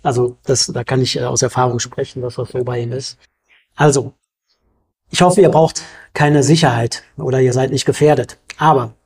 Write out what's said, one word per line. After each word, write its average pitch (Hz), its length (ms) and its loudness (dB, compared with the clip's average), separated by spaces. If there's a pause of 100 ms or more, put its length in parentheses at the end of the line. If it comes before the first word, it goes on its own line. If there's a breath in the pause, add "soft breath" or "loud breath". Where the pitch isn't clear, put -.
also, 123 420 -2
das, - 300 -2
da 123 100 -6
kann 131 200 -2
ich, 131 160 -4
äh, 127 40 -4
aus 123 200 -2
Erfahrung 123 340 0
sprechen, 127 460 -8
dass 123 140 -8
das 120 120 -8
so 127 140 -6
bei 123 160 -6
ihm 120 140 -8
ist. - 260 -12 (560 soft breath)
Also, 139 380 0 (960)
ich - 100 0
hoffe, 180 200 4
ihr 170 80 6
braucht 160 340 2 (320 loud breath)
keine 147 260 4
Sicherheit 127 600 2 (140)
oder 131 240 -2
ihr 127 120 2
seid 131 160 0
nicht 143 160 -4
gefährdet. 147 540 0 (180)
Aber 139 360 2 (120)